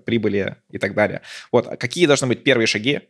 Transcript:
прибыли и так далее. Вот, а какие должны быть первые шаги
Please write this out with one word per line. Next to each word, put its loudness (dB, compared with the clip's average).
прибыли -4
и -10
так -6
далее. 0
Вот, 2
а -12
какие -2
должны 4
быть -2
первые 2
шаги -2